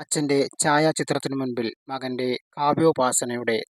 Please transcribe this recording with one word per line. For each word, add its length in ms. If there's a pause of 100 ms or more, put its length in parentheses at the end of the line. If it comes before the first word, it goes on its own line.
അച്ഛൻ്റെ 360 (260)
ഛായാചിത്രത്തിനു 760
മുൻപിൽ 300 (220)
മകൻ്റെ 360 (300)
കാവ്യോപാസനയുടെ 1000 (200)